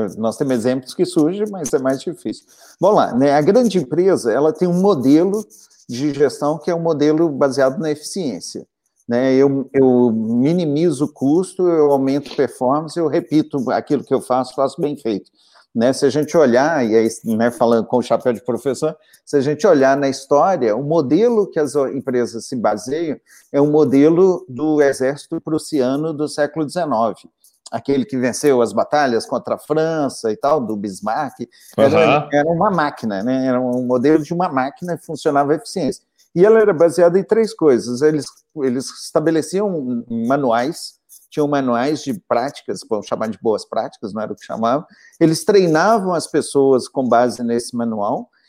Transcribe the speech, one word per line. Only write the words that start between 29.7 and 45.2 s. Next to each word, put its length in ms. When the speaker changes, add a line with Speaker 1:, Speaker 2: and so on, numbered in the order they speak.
Speaker 1:
e 40
tal, 240
do 160
Bismarck, 720
era, 260
Speaker 2:
Aham. 300
Speaker 1:
era 160
uma 220
máquina, 500
né, 240
era 160
um 240
modelo 380
de 100
uma 160
máquina 480
que 80
funcionava 480
a 20
eficiência. 480
E 80
ela 160
era 140
baseada 460
em 40
três 300
coisas, 480
eles, 240
eles 340
estabeleciam 1040
manuais, 880
tinham 160
manuais 540
de 260
práticas, 640
vamos 160
chamar 240
de 100
boas 240
práticas, 480
não 120
era 100
o 20
que 80
chamavam, 400
eles 260